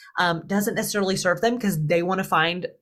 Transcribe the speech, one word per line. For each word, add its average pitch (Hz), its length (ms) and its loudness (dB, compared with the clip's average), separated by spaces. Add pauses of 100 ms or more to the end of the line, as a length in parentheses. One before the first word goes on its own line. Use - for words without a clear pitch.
(200)
um, 170 260 2
doesn't 202 300 0
necessarily 202 400 -2
serve 180 240 0
them 240 180 2
'cause 180 260 0
they 170 200 2
wanna 185 180 0
find 170 460 0 (140)